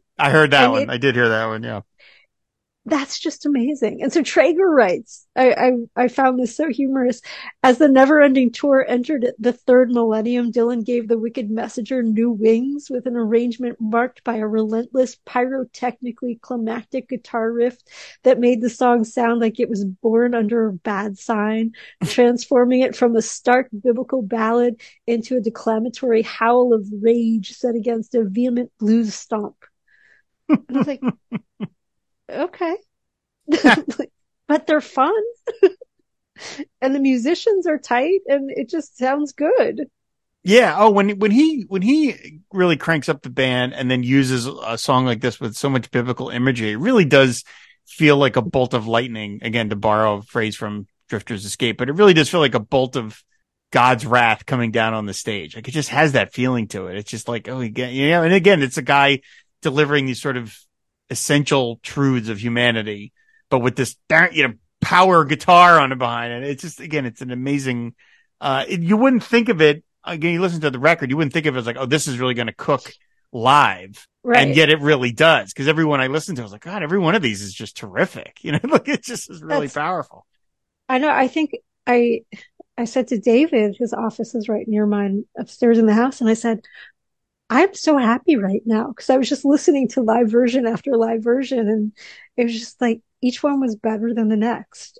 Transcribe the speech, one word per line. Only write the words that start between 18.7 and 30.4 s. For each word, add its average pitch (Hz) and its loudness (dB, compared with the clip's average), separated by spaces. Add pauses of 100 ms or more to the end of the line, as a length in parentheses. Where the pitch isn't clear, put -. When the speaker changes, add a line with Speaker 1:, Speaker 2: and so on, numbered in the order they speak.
Speaker 2:
song 240 2
sound 233 -2
like 226 -2
it 240 -2
was 202 -4
born 226 0
under 220 0
a 202 -4
bad 202 -6
sign, 220 -2 (160)
Speaker 1:
<laughs> - -16
Speaker 2:
transforming 247 2
it 254 0
from 233 2
a 226 2
stark 254 0 (160)
biblical 254 -2
ballad 233 -2 (240)
into 233 -4
a 240 0
declamatory 226 -2
howl 240 2
of 208 0 (140)
rage 226 0
set 240 -4
against 226 -4
a 226 2
vehement 240 -2
blues 220 2
stomp." - -8 (880)